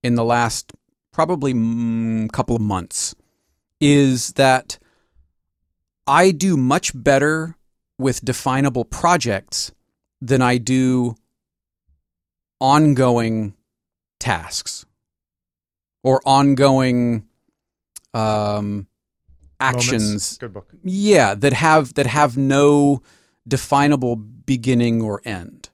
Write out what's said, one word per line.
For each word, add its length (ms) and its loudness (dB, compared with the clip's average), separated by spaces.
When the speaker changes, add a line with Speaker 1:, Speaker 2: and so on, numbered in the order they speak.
Speaker 1:
in 120 0
the 100 0
last 480 -2
probably, 400 -2
mm, 800 -4
couple 240 -4
of 60 -4
months 520 -6
is 540 2
that 460 0
I 240 6
do 260 0
much 380 0
better 640 0
with 260 -4
definable 600 -2
projects 840 -2
than 180 0
I 160 2
do 580 0
ongoing 920 2
tasks 680 -8
or 240 2
ongoing, 1000 2
um, 100 -2
Speaker 2:
Moments. 600 -4
Speaker 1:
actions. 800 -2
Speaker 2:
Good 140 -16
book. 160 -20
Speaker 1:
Yeah, 520 2
that 180 0
have, 420 2
that 120 0
have 300 0
no 640 4
definable 680 0
beginning 840 -2
or 220 -6
end. 500 -12